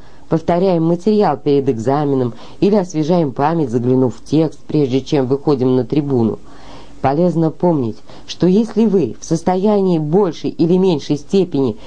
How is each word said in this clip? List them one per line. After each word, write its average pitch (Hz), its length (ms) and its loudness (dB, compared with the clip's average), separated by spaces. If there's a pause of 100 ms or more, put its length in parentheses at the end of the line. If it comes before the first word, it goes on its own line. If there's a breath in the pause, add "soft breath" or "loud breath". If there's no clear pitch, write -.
(340 loud breath)
повторяем 170 480 2
материал 175 540 2
перед 139 320 2
экзаменом 131 640 0 (240 loud breath)
или 196 160 4
освежаем 170 560 0
память, 147 400 -2
заглянув 127 460 2
в - 80 -16
текст, 156 420 0
прежде 135 340 0
чем 135 280 0
выходим 131 480 2
на 127 80 0
трибуну. 127 560 0 (600 loud breath)
Полезно 160 520 0
помнить, 151 460 0 (280 loud breath)
что - 220 0
если 220 380 2
вы 170 340 2
в - 40 -16
состоянии 185 760 0
большей 156 500 0
или 165 260 2
меньшей 175 420 0
степени 143 580 0 (100)